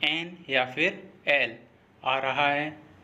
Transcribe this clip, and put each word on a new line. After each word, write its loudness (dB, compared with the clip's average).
एन -2
या 4
फिर -2
L 2
आ 0
रहा 2
है, -2